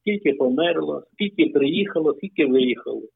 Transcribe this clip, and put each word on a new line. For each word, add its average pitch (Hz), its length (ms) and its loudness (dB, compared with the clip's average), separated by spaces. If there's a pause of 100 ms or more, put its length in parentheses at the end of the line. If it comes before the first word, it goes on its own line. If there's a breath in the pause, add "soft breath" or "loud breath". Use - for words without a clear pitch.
скільки 202 320 0
померло, 147 680 0 (100)
скільки 202 420 0
приїхало, 156 600 0
скільки 165 320 -2
виїхало. 123 560 0 (140)